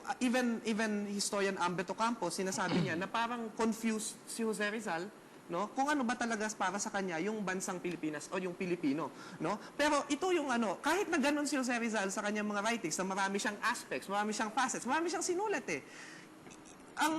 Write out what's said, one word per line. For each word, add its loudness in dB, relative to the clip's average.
even, 4
even 0
historian 2
Ambeto 0
Campos, 0
sinasabi 2
niya 2
na -2
parang -2
confused 2
si 0
Jose 0
Rizal, -2
no? 0
Kung 2
ano 4
ba 2
talaga 0
para 0
sa -2
kanya -2
yung 0
bansang -2
Pilipinas -4
o -2
yung -2
Pilipino, 0
no? 0
Pero 4
ito 0
yung 2
ano, 2
kahit 2
na 2
ganun 4
si 2
Jose 2
Rizal 2
sa -2
kanyang 0
mga 0
writings, 0
na 0
marami 2
siyang -2
aspects, -2
marami 0
siyang -2
facets, 0
marami 2
siyang -2
sinulat 0
eh. -2
Ang, 2